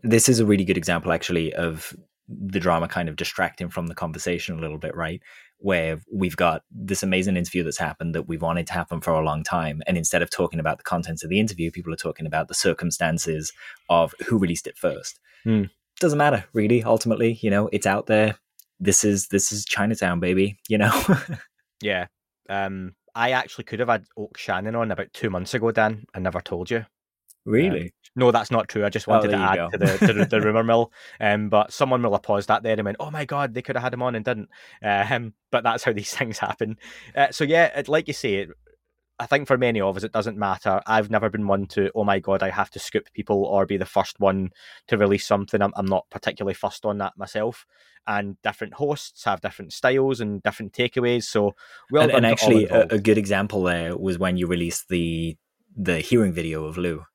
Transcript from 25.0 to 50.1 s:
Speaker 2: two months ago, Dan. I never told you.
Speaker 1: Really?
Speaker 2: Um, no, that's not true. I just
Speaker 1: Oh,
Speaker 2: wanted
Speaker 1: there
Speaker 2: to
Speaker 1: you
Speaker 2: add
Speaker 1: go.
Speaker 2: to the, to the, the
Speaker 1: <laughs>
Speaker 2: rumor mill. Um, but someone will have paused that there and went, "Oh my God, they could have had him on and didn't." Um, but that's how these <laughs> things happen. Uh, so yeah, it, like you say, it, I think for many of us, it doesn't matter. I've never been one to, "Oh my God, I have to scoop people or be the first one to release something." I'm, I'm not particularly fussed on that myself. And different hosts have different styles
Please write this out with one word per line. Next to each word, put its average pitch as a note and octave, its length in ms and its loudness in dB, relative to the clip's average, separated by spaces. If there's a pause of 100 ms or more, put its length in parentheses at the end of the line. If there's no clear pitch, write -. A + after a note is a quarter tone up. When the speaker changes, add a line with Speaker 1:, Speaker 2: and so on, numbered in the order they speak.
Speaker 2:
two - 160 -4
months F#2 240 -4
ago, A2+ 180 0
Dan. A2 420 0
I G2 60 -10
never F2+ 220 -2
told F2+ 280 -8
you. A2+ 160 -4 (600)
Speaker 1:
Really? C3 360 2
Speaker 2:
Um, F2 80 -10 (280)
no, B2 140 6
that's A2+ 200 0
not A2+ 160 0
true. G#2 180 -2
I G2+ 40 0
just - 180 -4
Speaker 1:
Oh, G#2+ 60 0
Speaker 2:
wanted G#2+ 180 4
Speaker 1:
there G2+ 60 2
Speaker 2:
to G2 60 0
Speaker 1:
you G2 60 2
Speaker 2:
add F#2+ 60 4
Speaker 1:
go. E2+ 140 -2
Speaker 2:
to - 80 -4
the, G2 300 4
to A2+ 60 4
the, G#2 120 2
the A2 160 2
Speaker 1:
<laughs> G#2 40 2
Speaker 2:
rumor A2 180 4
mill. A#2 280 2 (300)
Um, G#2+ 280 2
but G#2 220 4
someone C3 300 0
will A#2 100 2
have - 120 2
paused G2+ 260 0
that A2 140 2
there A2+ 100 0
and G#2+ 100 0
went, G2 160 -4
"Oh D3+ 120 -10
my D3+ 120 -8
God, C#3 300 -4
they B2+ 80 -8
could C3 140 -6
have A#2+ 80 -4
had B2+ 100 -4
him B2 80 -8
on B2 140 -2
and G#2+ 100 -6
didn't." A2+ 240 -4 (340)
Um, A2 500 0 (180)
but A#2 120 2
that's A#2 200 0
how A#2+ 100 2
these G2+ 180 -6
<laughs> - 60 -8
things A2+ 220 -6
happen. G#2+ 380 -4 (380)
Uh, C#3 160 4
so - 120 -4
yeah, D#3+ 340 4
it, C#3 100 -4
like D#3+ 200 0
you D3 60 -4
say, G#2+ 220 -2
it, F#2+ 140 -4 (720)
I A#2+ 60 -8
think C#3 220 0
for C3 100 4
many A#2 220 2
of G2 160 2
us, F#2 80 -6
it - 80 -8
doesn't A2 260 -2
matter. G2 500 0
I've A2 240 2
never G#2+ 180 2
been G#2 180 -2
one G2 200 2
to, G2 260 0
"Oh G#2+ 100 -2
my G2 160 2
God, F#2+ 220 0
I F#2+ 80 0
have G2 220 -2
to - 80 -14
scoop - 340 -4
people G2+ 320 0
or G2 200 2
be G2 120 0
the F#2 80 -4
first - 340 -2
one F#2+ 300 2 (380)
to A2+ 100 0
release G2+ 300 2
something." G2+ 340 0
I'm, G2+ 140 2
I'm G2 100 -2
not F#2+ 240 0
particularly G2 460 -6
fussed - 300 -6
on G#2 120 -2
that F#2+ 200 -6
myself. G#2+ 480 -6 (420)
And G2+ 360 -4
different G#2+ 320 -6
hosts - 480 -6
have G2 180 0
different F#2 320 -10
styles C3+ 480 0